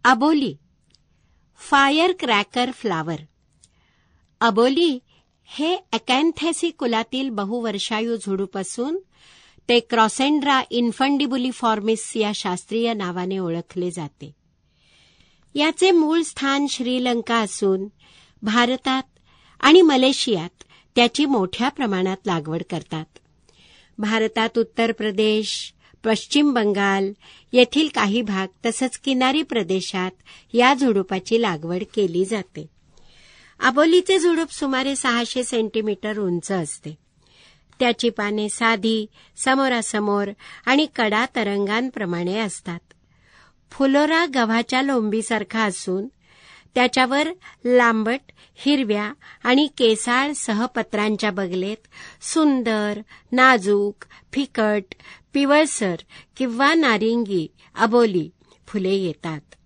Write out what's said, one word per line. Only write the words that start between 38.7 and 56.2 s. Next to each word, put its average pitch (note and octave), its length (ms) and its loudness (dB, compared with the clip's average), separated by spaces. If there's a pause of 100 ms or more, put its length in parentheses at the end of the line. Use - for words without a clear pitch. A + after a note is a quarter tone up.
समोरासमोर A3 920 0 (380)
आणि C#4 200 2 (100)
कडा A3 300 0 (100)
तरंगांप्रमाणे G3+ 1040 -2
असतात. F#3 420 -8 (920)
फुलोरा D4+ 640 2
गव्हाच्या A#3 480 0
लोंबीसारखा A3 840 -2
असून F#3+ 420 -4 (680)
त्याच्यावर B3+ 540 2 (360)
लांबट, A#3+ 560 2 (340)
हिरव्या G#3+ 580 0 (320)
आणि C4+ 320 4
केसाळ B3 560 2
सहपत्रांच्या G#3+ 960 -2
बगलेत F#3+ 460 -4 (460)
सुंदर, A3 800 0 (320)
नाजूक, G#3 720 2 (280)
फिकट, G#3+ 600 -2 (380)
पिवळसर C#4 640 2 (400)